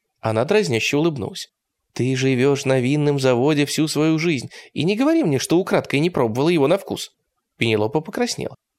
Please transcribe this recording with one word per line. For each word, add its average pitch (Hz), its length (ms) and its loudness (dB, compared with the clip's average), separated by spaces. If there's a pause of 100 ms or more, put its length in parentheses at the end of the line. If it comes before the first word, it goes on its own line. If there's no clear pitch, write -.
(200)
Она 110 240 0
дразняще 151 540 0
улыбнулась. 147 500 -4 (460)
«Ты 127 200 -2
живёшь 131 500 0
на 131 140 2
винном 143 400 2
заводе 135 480 2
всю 151 220 -2
свою 156 320 0
жизнь, 156 300 -2 (220)
и - 120 -4
не 202 100 0
говори 294 300 2
мне, 139 160 2
что - 180 2
украдкой 170 400 0
не 170 120 0
пробовала 131 380 0
его 151 200 2
на 190 100 2
вкус». - 320 -8 (480)
Пенелопа 113 420 0
покраснела. - 560 -6 (220)